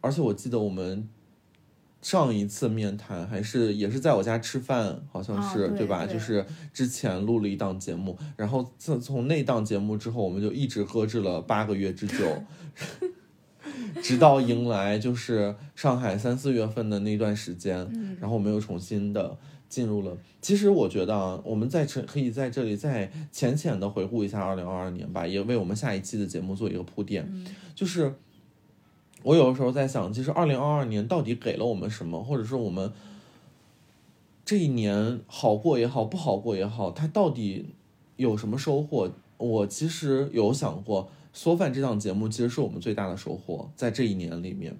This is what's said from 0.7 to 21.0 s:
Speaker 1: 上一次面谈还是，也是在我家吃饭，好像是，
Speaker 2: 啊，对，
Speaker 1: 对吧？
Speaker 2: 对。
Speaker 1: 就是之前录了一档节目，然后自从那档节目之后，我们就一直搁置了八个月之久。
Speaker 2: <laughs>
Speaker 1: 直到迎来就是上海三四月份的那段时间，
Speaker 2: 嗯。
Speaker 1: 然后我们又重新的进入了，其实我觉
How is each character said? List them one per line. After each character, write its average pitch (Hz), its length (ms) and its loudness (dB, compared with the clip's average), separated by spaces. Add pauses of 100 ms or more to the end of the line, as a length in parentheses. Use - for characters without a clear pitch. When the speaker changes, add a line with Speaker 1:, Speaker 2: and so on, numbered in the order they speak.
Speaker 1:
上 143 320 4
一 101 120 2
次 107 240 -2
面 107 280 0
谈 95 300 -8
还 104 140 -4
是， 110 320 2
也 101 160 0
是 127 100 -2
在 151 140 4
我 98 100 4
家 113 140 2
吃 113 220 -4
饭， 123 420 -2 (100)
好 92 120 -6
像 107 180 -4
是， 101 220 0
Speaker 2:
啊， 92 60 2
对， 101 100 -2
Speaker 1:
对 110 80 2
吧？ 90 180 0
Speaker 2:
对。 - 80 -4
Speaker 1:
就 113 60 -2
是 104 260 0 (260)
之 127 160 -2
前 98 380 -2
录 117 140 2
了 104 80 0
一 98 80 0
档 95 240 -4
节 90 160 -6
目， 90 220 -6 (200)
然 107 100 -2
后 127 300 0
自 - 240 -2
从 127 260 -2
那 156 160 2
档 120 200 2
节 107 140 0
目 104 200 0
之 107 120 -4
后， 113 140 -2
我 95 60 0
们 95 120 -2
就 104 100 0
一 135 160 0
直 104 180 -2
搁 110 200 0
置 110 160 0
了 90 200 0
八 107 240 2
个 104 80 0
月 98 200 0
之 98 120 -8
久。 - 380 0 (320)
Speaker 2:
<laughs> - 340 -8 (920)
Speaker 1:
直 - 160 2
到 139 220 10
迎 120 300 2
来 104 280 2
就 123 160 0
是 110 400 0 (220)
上 123 240 2
海 104 180 0
三 120 200 0
四 135 160 0
月 113 120 2
份 110 240 -2
的 104 100 2
那 107 180 0
段 104 180 2
时 95 180 -6
间， 90 240 -2 (160)
Speaker 2:
嗯。 98 280 -6
Speaker 1:
然 104 80 -4
后 113 80 2
我 - 20 2
们 104 140 2
又 107 40 2
重 104 220 -4
新 101 320 -2
的 101 260 -2 (300)
进 123 180 -2
入 104 180 0
了， 90 120 -6 (260)
其 202 140 4
实 202 140 6
我 147 180 6
觉 92 180 0